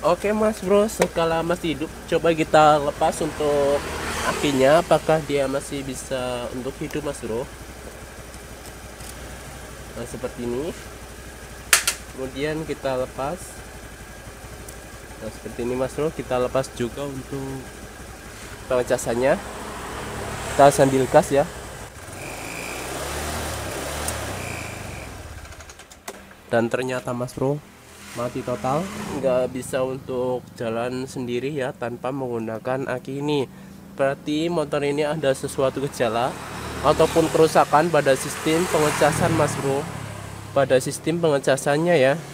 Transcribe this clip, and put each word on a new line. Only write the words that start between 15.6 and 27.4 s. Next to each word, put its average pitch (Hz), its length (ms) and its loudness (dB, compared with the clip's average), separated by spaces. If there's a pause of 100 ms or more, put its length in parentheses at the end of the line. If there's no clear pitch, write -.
ini, 123 80 -2
Mas 127 160 0
Bro, 151 240 -2
kita 127 240 -2
lepas 127 400 0
juga 120 240 -4
untuk 135 400 -8 (1300)
pengecasannya. 123 640 2 (1200)
Kita 143 160 10
sambil 135 400 6
gas, 147 240 6
ya. 139 80 6 (4000)
Dan 117 240 2
ternyata, 127 400 -2
Mas 123 240 -4
Bro, 135 240 0 (580)